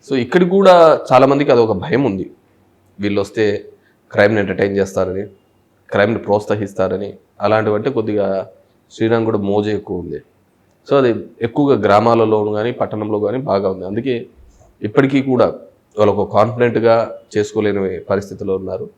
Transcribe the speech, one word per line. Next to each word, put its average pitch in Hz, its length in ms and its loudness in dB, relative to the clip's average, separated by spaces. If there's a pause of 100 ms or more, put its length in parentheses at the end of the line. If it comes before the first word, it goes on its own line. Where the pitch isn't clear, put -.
(100)
So 139 60 -2
ఇక్కడ 175 320 0
కూడా 175 520 6 (120)
చాలామందికి 139 400 4
అదొక 113 200 4
భయం 120 320 -2
ఉంది, 98 260 -4 (720)
వీళ్ళు 101 200 -2
వస్తే 101 440 -2 (480)
క్రైమ్ని 104 280 4
ఎంటర్టైన్ 98 360 -2
చేస్తారని, 95 500 -4 (640)
క్రైమ్ని 104 280 0
ప్రోత్సహిస్తారని, 98 960 -4 (260)
అలాంటివంటే 107 500 0
కొద్దిగా 104 600 -4 (400)
శ్రీరామ్ 113 340 -2
కూడా 110 140 -2
మోజు 101 320 -2
ఎక్కువ 98 280 -6
ఉంది. 80 200 -10 (720)
So 139 60 4
అది 127 180 2 (280)
ఎక్కువగా 127 380 0
గ్రామాలలో 107 640 2
కానీ 107 280 -4
పట్టణంలో 107 480 -6
కానీ 107 180 -4
బాగా 98 320 -2
ఉంది. 92 160 -10
అందుకే 120 400 -6 (560)
ఇప్పటికీ 135 400 2
కూడా 120 320 0 (440)
వాళ్ళు 101 160 4
ఒక 98 180 -4
కాన్ఫిడెంట్గా 113 840 0 (200)
చేసుకోలేని 101 600 -2
పరిస్థితిలో 98 580 -6
ఉన్నారు. 95 420 -10